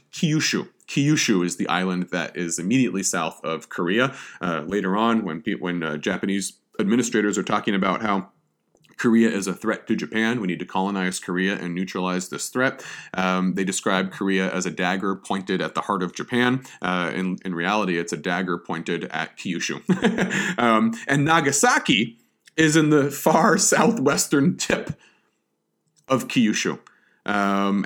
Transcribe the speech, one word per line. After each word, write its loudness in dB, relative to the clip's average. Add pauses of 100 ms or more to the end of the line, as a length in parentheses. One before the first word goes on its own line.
(120)
Kyushu. 0 (180)
Kyushu 2
is -4
the -2
island -2
that -4
is -4
immediately 0
south -4
of -6
Korea. 0 (260)
Uh, -2
later -2
on, 2
when -6
pe-, -4
when, -4
uh, -4
Japanese -4 (260)
administrators 0
are -2
talking -2
about 0
how -2 (680)
Korea 4
is -2
a -2
threat -4
to 0
Japan, -2
we -4
need -4
to -8
colonize -2
Korea -2
and -6
neutralize -4
this -8
threat, -2 (300)
um, 0
they -2
describe 0
Korea 0
as -4
a -2
dagger -2
pointed -4
at -4
the 0
heart -2
of -4
Japan. 0 (180)
Uh, -2
in, -4
in -6
reality, 0
it's -4
a -4
dagger -4
pointed -6
at -8
Kyushu. -6
<laughs> 0
Um, 4 (140)
and 2
Nagasaki 2 (380)
is 4
in 6
the 4
far 4
<laughs> 0
southwestern 2
tip -4 (1080)
of 2
Kyushu. 2 (460)
Um, 2